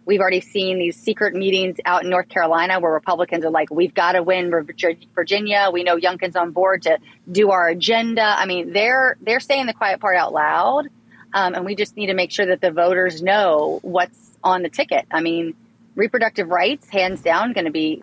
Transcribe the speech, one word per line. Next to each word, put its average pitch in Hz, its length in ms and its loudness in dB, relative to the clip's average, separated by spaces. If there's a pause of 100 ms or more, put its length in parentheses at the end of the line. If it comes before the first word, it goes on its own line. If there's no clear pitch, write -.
we've 196 160 2
already 185 200 0
seen 185 380 -4
these 175 180 -4
secret 208 380 -2
meetings 185 500 -2
out 180 200 0
in 180 60 -4
North 180 180 -2
Carolina 175 520 0
where 170 100 0
Republicans 165 540 -2
are 160 60 0
like, 156 200 0
"We've 165 240 0
gotta 180 280 2
win 180 280 0
Vir-, 165 460 -2 (180)
Virginia. 202 580 0
We 175 120 -2
know 175 120 2
Youngkin's 180 400 -2
on 170 140 0
board 185 320 2
to - 160 2 (320)
do 196 200 4
our 180 180 4
agenda." 226 540 0
I 208 240 2
mean, 180 260 -4
they're, 247 480 2
they're 233 200 -2
saying 269 260 -2
the 226 80 -4
quiet 196 260 -2
part 190 160 2
out - 160 0
loud. 170 560 0 (460)
Um, 185 200 0
and 185 120 -6
we 202 80 -4
just 208 240 -6
need 208 80 -4
to 190 80 -2
make 180 160 -2
sure 202 160 -2
that 185 160 0
the 185 80 2
voters 175 520 0
know 175 600 2
what's - 600 -6
on 185 200 0
the 170 80 -4
ticket. - 400 -2
I 160 100 -2
mean, 165 340 -4 (400)
reproductive 220 540 -2
rights, 185 400 0
hands 185 320 -2
down, 190 320 0
gonna 175 180 -4
be 156 320 -4